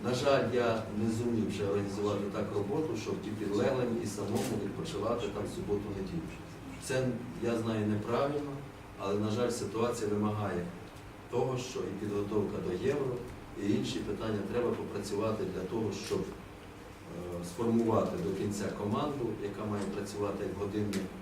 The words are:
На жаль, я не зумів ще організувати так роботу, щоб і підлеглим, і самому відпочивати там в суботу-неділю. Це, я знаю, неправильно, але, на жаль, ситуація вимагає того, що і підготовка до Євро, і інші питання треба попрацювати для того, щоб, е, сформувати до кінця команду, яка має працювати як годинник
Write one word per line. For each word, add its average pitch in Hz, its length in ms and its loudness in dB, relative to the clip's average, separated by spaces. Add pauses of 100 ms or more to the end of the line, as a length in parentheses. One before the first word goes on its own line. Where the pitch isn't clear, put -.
На 123 100 2
жаль, 135 300 6 (100)
я 117 280 4 (200)
не 113 100 4
зумів 113 420 2
ще 101 120 0
організувати 101 640 2
так 101 120 0 (100)
роботу, 113 480 2
щоб 95 120 -2 (120)
і - 20 -2
підлеглим, 113 760 2
і - 20 -2
самому 101 480 0 (100)
відпочивати 95 640 -2
там 104 140 -4 (100)
в - 40 -8
суботу-неділю. 101 720 -2 (540)
Це, 127 240 2 (360)
я 117 160 2
знаю, 110 280 2
неправильно, 139 640 2 (460)
але, 98 220 0
на 107 100 2
жаль, 120 200 4
ситуація 104 600 0
вимагає 104 540 2 (680)
того, 127 280 2
що - 220 -4
і 101 200 -4
підготовка 101 560 0 (120)
до 90 180 0
Євро, - 280 2 (480)
і 104 100 2
інші - 260 2
питання 107 400 0 (140)
треба 120 180 4
попрацювати 101 760 0 (100)
для 92 60 -2
того, 104 300 0 (160)
щоб, 98 140 2
е, - 1200 -8
сформувати 113 800 4
до 98 60 2 (120)
кінця 104 220 0 (180)
команду, 131 440 2 (160)
яка 101 280 -4
має 101 140 0
працювати 101 600 -2
як 90 140 -4
годинник 98 480 0 (160)